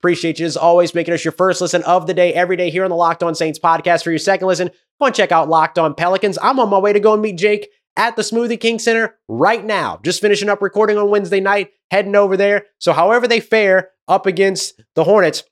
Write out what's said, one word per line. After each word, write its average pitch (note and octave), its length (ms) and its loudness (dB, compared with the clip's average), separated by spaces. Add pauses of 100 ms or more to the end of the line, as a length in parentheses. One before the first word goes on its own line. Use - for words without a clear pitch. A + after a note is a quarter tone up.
Appreciate E3 400 -2
you, E3+ 60 -4
as C#3+ 100 -6
always, E3+ 380 2
making E3+ 180 -2
us E3 120 -4
your D#3 80 -2
first F3+ 280 -2
listen F3 220 -2
of E3+ 240 0
the F3+ 80 -4
day, F3 180 2
every F3+ 240 0
day F3+ 140 -2
here F#3 140 -2
on F#3 60 -2
the E3+ 60 -2
Locked E3+ 260 0
On E3+ 120 -2
Saints D#3 240 -4
podcast. E3 440 2
For E3+ 80 -4
your D#3+ 80 -2
second F#3 300 0
listen, F3+ 220 -2 (280)
go C#4+ 80 0
and B3 80 0
check G3+ 160 0
out D#3+ 180 2
Locked D#3+ 300 0
On D#3+ 160 0
Pelicans. F#3+ 460 -2
I'm C4 180 0
on A3 120 0
my G3+ 80 2
way G3+ 140 2
to G3+ 80 2
go G#3+ 120 4
and G#3+ 80 0
meet G#3+ 160 -4
Jake G#3 340 -2 (260)
at A#3 200 -2
the A3 60 -4
Smoothie A#3 360 -2
King A3+ 200 -2
Center A3+ 400 -2 (100)
right F3+ 340 0
now. E3+ 400 -6
Just F3 200 -4
finishing G3+ 260 0
up G3+ 140 0
recording G#3 340 0
on G#3 140 0
Wednesday G3 300 0
night, G3 320 -2 (180)
heading G3+ 260 0
over G3 200 2
there. G3+ 280 0 (140)
So E3+ 160 0
however A3 340 2
they A3+ 120 2
fare F#3+ 500 2 (180)
up F#3+ 160 0
against F#3+ 560 -2 (140)
the D#3+ 100 2
Hornets F3+ 480 2